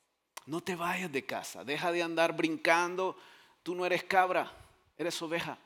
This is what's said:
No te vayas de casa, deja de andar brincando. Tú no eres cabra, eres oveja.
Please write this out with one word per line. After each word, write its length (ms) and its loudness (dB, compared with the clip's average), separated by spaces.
No 160 -4
te 120 -4
vayas 380 -2
de 140 -2
casa, 380 -6
deja 280 -2
de 100 2
andar 320 2
brincando. 840 2
Tú 120 -6
no 100 -2
eres 200 2
cabra, 460 2
eres 240 -4
oveja. 460 -4